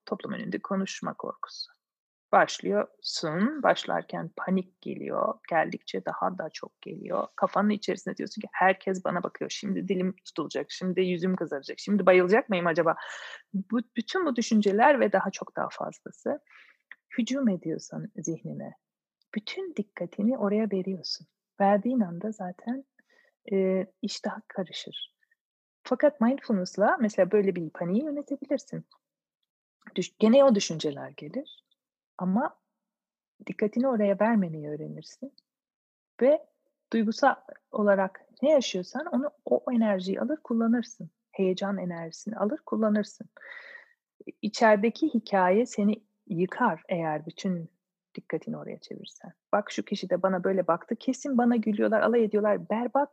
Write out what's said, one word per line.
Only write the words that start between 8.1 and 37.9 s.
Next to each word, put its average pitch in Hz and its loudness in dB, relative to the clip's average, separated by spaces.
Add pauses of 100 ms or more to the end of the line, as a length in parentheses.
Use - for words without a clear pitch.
diyorsun - -8
ki, - -12
"Herkes 190 0
bana 175 -2
bakıyor, 156 -8
şimdi 185 -6
dilim 185 -2 (120)
tutulacak, 147 -8
şimdi 185 -4
yüzüm 180 0
kızaracak, 147 -8
şimdi 196 0
bayılacak 185 6
mıyım 180 0
acaba?" 165 2 (580)
Bu, 208 -2 (160)
bütün 359 -2
bu 254 0
düşünceler 226 4
ve 214 4
daha 190 0
çok - -12
daha - -2
fazlası - -8 (800)
hücum 254 0
ediyorsan 160 -4
zihnine, 156 -8 (640)
bütün 359 -8
dikkatini 208 -4
oraya 208 0
veriyorsun. 190 -6 (340)
Verdiğin 208 4
anda 180 -4
zaten, 220 -8 (680)
eee, 190 0 (100)
iş - -6
daha 214 -6
karışır. - -10 (680)
Fakat 285 2
mindfulness'la 226 2
mesela 202 2
böyle 196 4
bir 160 -6
paniği 185 -2
yönetebilirsin. 285 -6 (1120)
Düş-, - -4
gene 233 8
o 269 8
düşünceler 147 -2
gelir. 156 -12 (560)
Ama 185 0 (880)
dikkatini 220 0
oraya 202 2
vermemeyi 180 2
öğrenirsin 151 -12 (880)
ve 285 4 (460)
duygusal 226 2 (360)
olarak 196 2 (220)